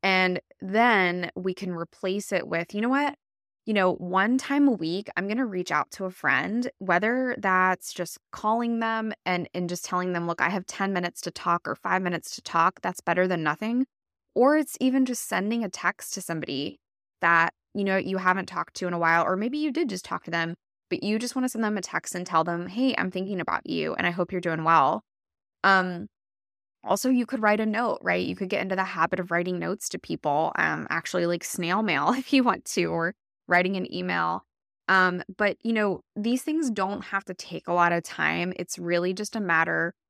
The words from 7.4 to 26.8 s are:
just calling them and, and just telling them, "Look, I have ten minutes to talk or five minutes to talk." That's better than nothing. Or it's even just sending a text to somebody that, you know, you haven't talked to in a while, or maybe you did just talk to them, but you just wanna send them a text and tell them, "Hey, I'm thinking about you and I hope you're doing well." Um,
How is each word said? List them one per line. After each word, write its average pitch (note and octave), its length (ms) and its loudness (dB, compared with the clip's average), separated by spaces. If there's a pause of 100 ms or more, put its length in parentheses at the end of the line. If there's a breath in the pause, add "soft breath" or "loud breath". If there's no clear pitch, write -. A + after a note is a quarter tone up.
just - 260 -8 (140)
calling A#3 480 0
them A3 320 -2 (120)
and, F3 300 0
and F3+ 140 -2
just F3 160 -6
telling F3+ 280 -2
them, E3+ 140 -2
"Look, E3+ 140 -2
I D#3+ 100 4
have F#3+ 160 -4
ten G3 260 -4
minutes F3+ 300 -4
to F3 80 -6
talk - 380 -2
or A#2 80 -2
five F#3 260 0
minutes F3 340 -4
to - 60 -14
talk." E3+ 400 0
That's - 180 -4
better F3+ 280 2
than E3+ 140 0
nothing. A3 440 0 (480)
Or C4+ 220 6
it's D#4 240 0
even C4 260 4
just B3 220 -4
sending G#3+ 360 -2
a G3+ 40 -4
text - 460 -4
to G3 60 -8
somebody D3+ 580 -6 (420)
that, E3+ 340 6 (200)
you G3+ 100 0
know, F#3+ 120 2
you F#3+ 220 0
haven't F#3 280 2
talked E3+ 300 -6
to F#3 100 -6
in F3 60 -2
a E3+ 60 -2
while, E3 260 4
or F#3 120 2
maybe A#3+ 220 -2
you D4+ 140 -2
did D4 160 0
just F#3 160 -6
talk F3 200 -6
to F3 60 -12
them, E3+ 240 -2 (360)
but F3 120 -2
you G#3+ 160 0
just A#3+ 180 -6
wanna B3+ 120 0
send A3+ 160 -2
them G#3 140 0
a F#3 40 -6
text - 320 -6
and F3+ 120 -6
tell D#3+ 180 2
them, F3 240 -4
"Hey, A#3+ 300 0
I'm F#3 120 -2
thinking F#3 300 -4
about - 260 -2
you D#3 280 -2
and - 120 -2
I F3 40 0
hope F3 220 -4
you're F3+ 80 -2
doing E3 240 -4
well." D#3+ 380 4 (640)
Um, F#3 440 2 (760)